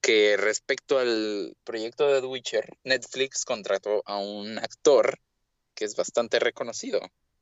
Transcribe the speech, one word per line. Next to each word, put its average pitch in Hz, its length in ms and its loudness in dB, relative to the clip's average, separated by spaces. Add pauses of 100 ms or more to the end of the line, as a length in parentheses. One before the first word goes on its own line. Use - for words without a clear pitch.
que 104 360 6
respecto 107 600 0
al 110 640 -2
proyecto 113 440 -4
de 139 140 4
The 127 60 -8
Witcher, 127 560 -4
Netflix 131 640 -2
contrató 104 600 -2
a 101 120 -6
un 104 400 -8
actor - 640 2 (560)
que 107 100 -6
es 104 100 -8
bastante 117 440 0
reconocido. 120 600 -4 (420)